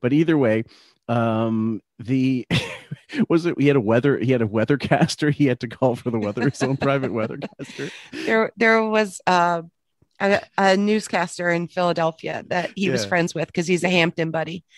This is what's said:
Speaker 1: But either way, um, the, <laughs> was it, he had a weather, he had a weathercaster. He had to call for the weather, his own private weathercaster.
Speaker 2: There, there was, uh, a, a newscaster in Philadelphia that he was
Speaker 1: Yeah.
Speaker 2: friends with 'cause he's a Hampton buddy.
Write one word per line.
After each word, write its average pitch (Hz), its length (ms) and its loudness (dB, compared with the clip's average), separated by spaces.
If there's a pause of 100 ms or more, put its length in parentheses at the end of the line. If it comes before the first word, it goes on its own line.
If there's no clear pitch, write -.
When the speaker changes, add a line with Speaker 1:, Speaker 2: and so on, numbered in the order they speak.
Speaker 1:
But 127 120 0
either 160 260 4
way, 113 260 2 (440)
um, 113 720 0 (180)
the, 127 480 -2 (400)
<laughs> - 420 -4
was 170 180 2
it, 165 120 0
he 143 80 2
had 139 100 4
a 135 40 4
weather, 120 380 2
he 120 140 0
had 123 100 2
a 113 40 0
weathercaster. 139 840 0
He 143 140 2
had 123 140 0
to 123 80 -8
call 120 280 0
for - 140 -6
the 113 80 -2
weather, 104 300 -2
his - 140 -4
own 135 140 0
private 135 360 -2
weathercaster. - 800 -8 (220)
Speaker 2:
There, 220 440 -2
there 226 280 4
was, 214 420 -2
uh, 175 360 2 (580)
a, 202 200 2 (160)
a 196 200 4
newscaster 202 760 0
in 170 180 0
Philadelphia 165 800 -2
that 175 280 -4
he 190 120 0
was 123 140 0
Speaker 1:
Yeah. 101 60 -6
Speaker 2:
friends 175 260 0
with 160 180 -6
'cause 175 140 -2
he's 175 160 0
a 175 80 0
Hampton 170 400 0
buddy. 160 340 -6 (140)